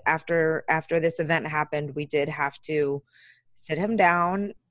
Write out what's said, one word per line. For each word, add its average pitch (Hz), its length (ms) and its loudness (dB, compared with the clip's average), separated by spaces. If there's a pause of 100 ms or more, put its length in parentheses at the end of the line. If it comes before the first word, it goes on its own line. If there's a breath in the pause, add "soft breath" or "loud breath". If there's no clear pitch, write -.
after, 160 640 0
after 160 320 0
this 165 200 0
event 160 280 0
happened, 151 480 -2
we 151 100 -4
did 147 220 0
have 147 360 -4
to 143 400 -2 (520 soft breath)
sit - 220 -6
him 214 180 -2
down, 180 580 2 (180)